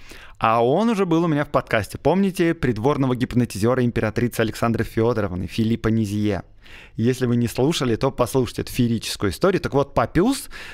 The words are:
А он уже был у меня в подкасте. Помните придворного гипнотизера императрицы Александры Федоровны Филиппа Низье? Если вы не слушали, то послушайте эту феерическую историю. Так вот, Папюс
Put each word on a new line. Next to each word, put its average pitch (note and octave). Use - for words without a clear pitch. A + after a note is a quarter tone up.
А A2+
он F3+
уже G3
был E3
у F3+
меня D3
в -
подкасте. -
Помните F3
придворного C3
гипнотизера A#2+
императрицы A2+
Александры A2+
Федоровны G#2
Филиппа A2+
Низье? G#2
Если B2
вы A#2+
не A#2+
слушали, B2+
то C3+
послушайте B2
эту -
феерическую A2+
историю. F3+
Так -
вот, C#3
Папюс F3+